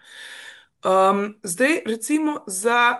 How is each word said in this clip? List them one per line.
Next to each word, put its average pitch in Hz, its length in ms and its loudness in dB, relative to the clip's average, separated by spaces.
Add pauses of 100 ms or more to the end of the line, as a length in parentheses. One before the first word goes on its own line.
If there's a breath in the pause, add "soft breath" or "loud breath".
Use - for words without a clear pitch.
(800 loud breath)
Em, 190 420 4 (180)
zdaj, 254 420 0
recimo, 302 640 -2
za 214 340 -2 (200)